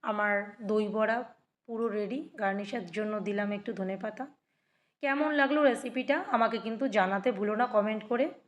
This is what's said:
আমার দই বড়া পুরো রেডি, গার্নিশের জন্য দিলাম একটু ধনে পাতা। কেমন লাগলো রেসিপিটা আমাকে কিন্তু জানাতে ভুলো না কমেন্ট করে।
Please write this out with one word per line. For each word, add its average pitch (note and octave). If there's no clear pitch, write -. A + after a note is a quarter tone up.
আমার G#3
দই G#3+
বড়া A3
পুরো A3+
রেডি, G#3+
গার্নিশের G3+
জন্য G#3+
দিলাম G3+
একটু G#3
ধনে F#3+
পাতা। A3
কেমন C#4+
লাগলো C#4+
রেসিপিটা B3+
আমাকে A3+
কিন্তু A3
জানাতে G3
ভুলো G#3
না B3
কমেন্ট G#3+
করে। B3